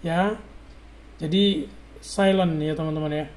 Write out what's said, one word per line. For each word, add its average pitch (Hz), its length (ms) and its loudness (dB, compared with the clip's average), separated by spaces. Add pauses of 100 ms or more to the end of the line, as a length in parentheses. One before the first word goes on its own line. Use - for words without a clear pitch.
ya. 185 320 0 (800)
Jadi 190 480 2 (400)
silent 185 560 2
ya, 151 160 -2
teman-teman 156 480 -2
ya. 147 140 -8